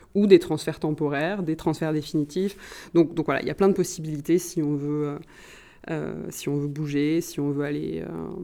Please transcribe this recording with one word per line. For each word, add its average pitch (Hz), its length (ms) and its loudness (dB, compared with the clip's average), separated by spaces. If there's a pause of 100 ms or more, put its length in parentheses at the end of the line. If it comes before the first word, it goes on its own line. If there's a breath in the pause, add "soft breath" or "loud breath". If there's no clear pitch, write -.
(140 loud breath)
Ou 202 120 4
des 196 120 12
transferts 156 420 -2
temporaires, 156 640 0
des 160 140 -2
transferts 156 360 0
définitifs. 156 1000 -4
Donc, 165 200 4
donc 160 120 -2
voilà, 139 160 0
il - 60 -4
y - 20 0
a 156 40 -2
plein 196 140 4
de 196 60 6
possibilités 156 640 0
si 175 240 -4
on 147 120 0
veut, 147 340 -2
euh, 147 100 -6 (720 loud breath)
euh, 156 240 -6 (160)
si - 180 -10
on 143 80 0
veut 143 120 -2
bouger, 147 520 0
si - 180 -6
on 143 120 0
veut 143 140 -2
aller, 160 380 -4
euh, 165 60 -8 (360)